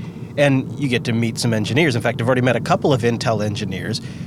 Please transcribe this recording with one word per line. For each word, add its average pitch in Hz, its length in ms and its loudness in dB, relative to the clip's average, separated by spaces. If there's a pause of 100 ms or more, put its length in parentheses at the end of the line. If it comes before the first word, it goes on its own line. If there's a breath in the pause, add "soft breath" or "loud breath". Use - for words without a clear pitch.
(360 loud breath)
and 131 420 2
you 139 100 -2
get 120 160 0
to 123 80 0
meet 113 260 0
some 117 140 0
engineers. 113 440 2
In 113 60 -2
fact, 120 180 0
I've 113 60 -2
already 127 140 4
met 123 160 4
a 110 40 -2
couple 175 320 2
of 117 100 2
Intel 117 420 0
engineers 98 560 -4 (260 loud breath)